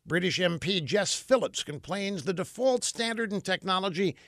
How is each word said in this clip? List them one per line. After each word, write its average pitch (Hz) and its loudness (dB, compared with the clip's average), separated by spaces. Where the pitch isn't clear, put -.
British 175 0
M 170 2
P 185 0
Jess 165 0
Phillips - 0
complains 190 -4
the 185 0
default 233 2
standard 226 -2
in 190 -2
technology 185 0